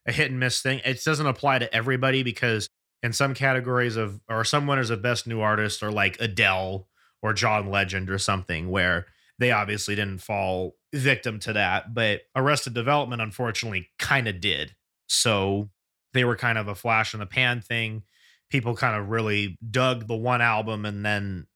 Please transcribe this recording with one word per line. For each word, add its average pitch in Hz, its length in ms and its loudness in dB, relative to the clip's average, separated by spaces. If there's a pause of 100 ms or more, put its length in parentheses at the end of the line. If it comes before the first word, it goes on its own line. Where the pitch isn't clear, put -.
a 117 40 0
hit 139 200 2
and 127 80 -2
miss 127 220 0
thing. 131 220 0
It 127 200 -2
doesn't 151 240 2
apply 135 320 2
to 117 120 -4
everybody 131 520 2
because 113 460 0 (340)
in 120 100 0
some 135 220 2
categories 123 640 0
of, 104 300 -4
or 113 160 -2
some 147 220 2
winners 135 240 0
of 107 140 -4
Best 120 240 0
New 113 140 -4
Artist 107 420 0
are 107 80 -4
like 98 280 2
Adele 95 680 0 (340)
or 107 120 0
John 107 360 0
Legend 95 400 0
or 98 80 -2
something 90 540 -2
where 90 340 2 (320)
they 123 140 4
obviously 104 440 -2
didn't 98 260 -4
fall 92 560 -4 (160)
victim 127 460 0
to 110 140 -6
that, 101 400 0
but 110 280 0 (140)
Arrested 135 380 2
Development, 123 480 0
unfortunately, 107 680 -4 (100)
kinda 120 340 0
did. 85 420 -2 (320)
So 101 640 2 (440)
they 127 100 4
were 120 140 2
kind 117 200 0
of 104 100 -4
a 104 60 -6
flash 110 400 0
in 110 60 -8
the 101 80 -8
pan 123 340 0
thing. 110 420 -4 (460)
People 117 260 0
kind 117 200 0
of 101 140 -4
really 104 500 0 (100)
dug 127 380 0
the 117 80 -2
one 120 260 2
album, 110 440 0
and 101 200 -6
then 101 500 -2